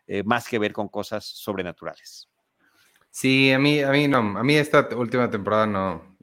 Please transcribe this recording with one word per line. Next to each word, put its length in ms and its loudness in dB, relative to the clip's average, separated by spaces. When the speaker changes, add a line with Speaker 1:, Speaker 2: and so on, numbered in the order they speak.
Speaker 1:
eh, 160 -4
más 240 -2
que 100 -4
ver 160 -2
con 140 -6
cosas 360 -8
sobrenaturales. 1040 -10
Speaker 2:
Sí, 400 2
a 80 4
mí, 220 2
a 100 0
mí 160 4
no, 320 0
a 40 -2
mí 120 4
esta 400 4
última 340 0
temporada 380 0
no, 560 -4